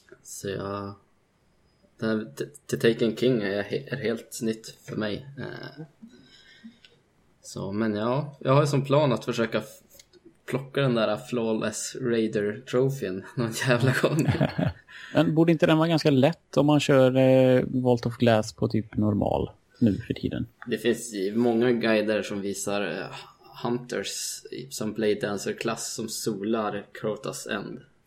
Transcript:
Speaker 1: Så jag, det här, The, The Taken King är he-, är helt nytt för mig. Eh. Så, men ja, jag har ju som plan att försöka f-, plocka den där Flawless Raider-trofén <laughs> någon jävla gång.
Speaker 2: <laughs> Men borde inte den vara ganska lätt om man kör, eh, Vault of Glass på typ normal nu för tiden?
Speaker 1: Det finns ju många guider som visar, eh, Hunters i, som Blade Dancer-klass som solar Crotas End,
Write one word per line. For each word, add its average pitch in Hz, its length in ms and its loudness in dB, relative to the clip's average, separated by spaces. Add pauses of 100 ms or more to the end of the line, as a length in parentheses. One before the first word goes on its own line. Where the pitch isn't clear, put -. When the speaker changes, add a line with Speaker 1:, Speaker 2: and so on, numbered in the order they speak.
(220)
Speaker 1:
Så - 260 -14
jag, 101 460 -8 (1040)
det 113 80 -4
här, 110 200 -2 (100)
The, - 80 -4 (320)
The - 0 - (180)
Taken 113 220 0
King 120 260 2
är 101 200 -2
he-, - 300 -6
är - 40 -4
helt 113 460 -6
nytt 110 260 -4 (200)
för - 80 -10
mig. 104 300 -4 (120)
Eh. 107 460 -12 (1600)
Så, 95 300 -10
men 107 220 0
ja, 123 460 -2
jag 131 140 2
har 143 60 6
ju 156 60 4
som 139 180 0
plan 139 280 4
att 110 120 -4
försöka 113 340 0
f-, - 240 -12 (640)
plocka 139 340 -4
den 131 140 2
där 107 220 0
Flawless 110 840 -4
Raider-trofén 113 1300 -2
<laughs> - 60 -18
någon 113 160 -2 (160)
jävla 127 340 4
gång. 139 320 2
Speaker 2:
<laughs> - 800 -4
Men 160 200 4
borde 165 180 6
inte 165 140 2
den 160 120 6
vara 160 100 4
ganska 160 220 4
lätt 139 460 2
om 147 100 6
man 147 140 6
kör, 131 360 6
eh, 131 500 6
Vault 127 400 2
of 120 100 -4
Glass 110 360 4
på - 160 -2
typ - 280 -4
normal 101 540 0 (280)
nu 107 160 4 (120)
för - 80 -2
tiden? - 320 -6 (200)
Speaker 1:
Det 110 120 -2
finns 113 360 -2
ju 101 220 -4
många 120 360 4
guider 110 500 2
som 101 180 -6
visar, 101 420 -4
eh, 90 340 -8 (460)
Hunters 120 880 -6
i, - 200 -12
som 107 220 -6
Blade 107 220 0
Dancer-klass 104 800 -6
som 110 140 -6
solar 104 840 -4
Crotas - 540 -8
End, 107 340 -8 (260)